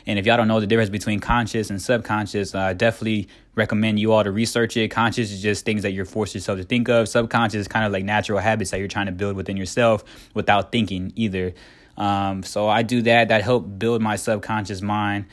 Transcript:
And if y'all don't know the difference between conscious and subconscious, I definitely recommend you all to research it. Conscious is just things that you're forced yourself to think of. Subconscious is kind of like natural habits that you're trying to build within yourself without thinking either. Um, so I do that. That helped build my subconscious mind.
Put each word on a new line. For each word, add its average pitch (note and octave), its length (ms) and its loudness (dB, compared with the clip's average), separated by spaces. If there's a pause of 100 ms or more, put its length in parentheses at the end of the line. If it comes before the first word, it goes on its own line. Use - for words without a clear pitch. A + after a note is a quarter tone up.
And G#2 100 0
if G2 80 -2
y'all A2+ 100 4
don't A2 120 4
know A2 100 4
the G#2+ 80 0
difference A2 240 2
between G#2 300 -4
conscious A2+ 500 0
and G2 100 -6
subconscious, G#2+ 760 -2
I F#2+ 160 0
definitely A2 560 0 (260)
recommend G#2+ 460 0
you A2 120 4
all G#2+ 120 6
to G2+ 80 -2
research A#2 440 0
it. A2 120 2
Conscious A2+ 420 0
is G2 100 -10
just G#2 240 -2
things G#2+ 180 -2
that G2+ 100 -2
you're F#2+ 120 -4
forced G#2+ 300 -4
yourself G2 240 -4
to F#2 60 -8
think A#2+ 240 0
of. A#2 200 4
Subconscious A2+ 520 0
is G2 80 -4
kind A2 180 0
of G2+ 60 -2
like F#2+ 120 -2
natural G#2 360 0
habits G#2+ 320 0
that F#2+ 80 -2
you're G2 80 -4
trying G2+ 180 -4
to F#2 60 -4
build G2 240 -4
within F#2+ 200 -6
yourself A2 460 2 (320)
without G#2 380 2
thinking F#2+ 420 -2
either. F#2 400 -2 (420)
Um, G2 480 -2
so G#2 240 -2
I A2 140 4
do A#2 200 0
that. A#2 280 6
That A2 120 4
helped G2+ 340 0
build A2+ 240 0
my A2 140 0
subconscious G#2 680 -4
mind. G#2 520 -2